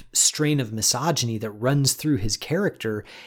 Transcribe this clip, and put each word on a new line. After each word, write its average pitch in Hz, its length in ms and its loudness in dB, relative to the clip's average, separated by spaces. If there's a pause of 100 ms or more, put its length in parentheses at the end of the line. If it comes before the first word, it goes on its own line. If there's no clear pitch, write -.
(140)
strain 151 460 2
of 110 120 -2
misogyny 120 680 0
that 110 120 -4
runs 135 420 2
through 151 240 0
his 101 200 0
character, 143 680 -2 (240)